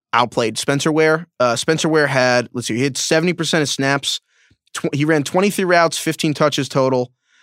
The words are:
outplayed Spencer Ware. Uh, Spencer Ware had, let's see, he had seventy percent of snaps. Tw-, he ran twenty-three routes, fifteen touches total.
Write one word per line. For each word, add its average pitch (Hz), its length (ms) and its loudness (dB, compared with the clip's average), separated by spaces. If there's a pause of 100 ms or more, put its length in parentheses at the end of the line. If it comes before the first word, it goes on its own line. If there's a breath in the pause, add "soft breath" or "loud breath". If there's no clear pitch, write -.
(140)
outplayed 117 440 0
Spencer 139 340 0
Ware. 156 360 2 (120)
Uh, 120 160 2
Spencer 160 340 -2
Ware 151 180 2
had, 127 460 2
let's 120 140 -6
see, 107 100 -4
he 127 60 0
had 139 140 -2
seventy 160 360 0
percent 165 280 -2
of 139 80 -2
snaps. 139 500 -2 (540)
Tw-, - 200 -6
he 147 120 -2
ran 156 180 2
twenty-three 190 420 0
routes, 170 340 2
fifteen 160 340 -2
touches 139 340 0
total. 131 440 0 (320)